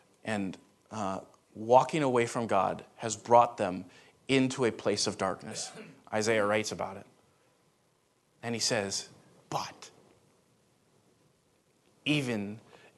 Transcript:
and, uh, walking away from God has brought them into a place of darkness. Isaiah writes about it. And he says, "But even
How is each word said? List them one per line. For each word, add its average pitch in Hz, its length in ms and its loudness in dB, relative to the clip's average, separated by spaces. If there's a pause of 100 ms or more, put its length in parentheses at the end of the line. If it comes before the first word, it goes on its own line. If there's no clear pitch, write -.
(260)
and, 101 320 -4 (340)
uh, 98 280 -6 (360)
walking 127 480 4
away 123 220 2
from 117 220 -4
God 95 360 0 (140)
has 110 180 -6
brought 117 420 6
them 92 280 -2 (420)
into 131 380 2
a 110 60 4
place 104 360 -2
of 95 100 -2
darkness. 98 540 -6 (420)
Isaiah 110 320 2
writes 107 260 0
about 95 260 -8
it. 98 80 -16 (1400)
And 117 100 -6
he 113 60 -4
says, 101 500 -2 (400)
"But - 400 -8 (2250)
even 117 540 -2 (380)